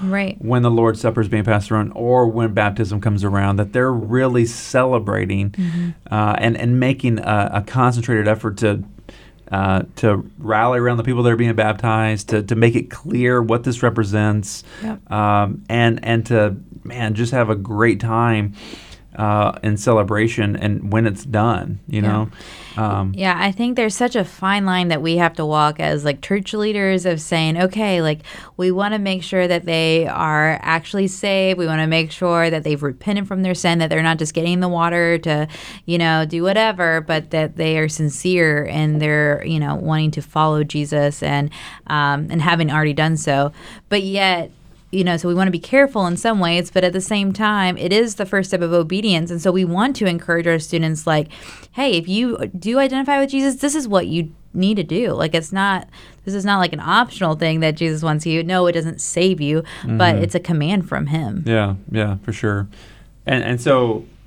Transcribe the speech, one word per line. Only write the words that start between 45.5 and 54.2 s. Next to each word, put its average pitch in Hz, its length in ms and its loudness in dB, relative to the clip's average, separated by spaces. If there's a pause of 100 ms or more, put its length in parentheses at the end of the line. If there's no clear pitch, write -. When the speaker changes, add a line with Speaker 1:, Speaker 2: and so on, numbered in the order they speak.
Speaker 1:
be 170 80 0
careful 262 480 2
in 175 100 -2
some 226 220 0
ways, 170 320 0
but 185 140 2
at 180 80 2
the 190 80 -2
same 196 320 -2
time, 202 440 0
it 185 160 -2
is 226 220 2
the 208 100 -4
first 190 260 -2
step 180 100 0
of 170 120 -2
obedience. 175 560 0
And 170 140 -6
so 185 80 2
we 185 140 2
want 196 320 0
to 208 100 0
encourage 170 400 0
our 165 140 2
students, 160 440 -2
like, 151 220 2 (460)
"Hey, 262 220 0
if 165 120 0
you 220 320 -2 (180)
do 220 220 -2
identify 269 400 2
with 277 120 2
Jesus, 269 260 0
this 277 180 -2
is 277 140 -4
what 196 180 2
you 160 240 -2 (220)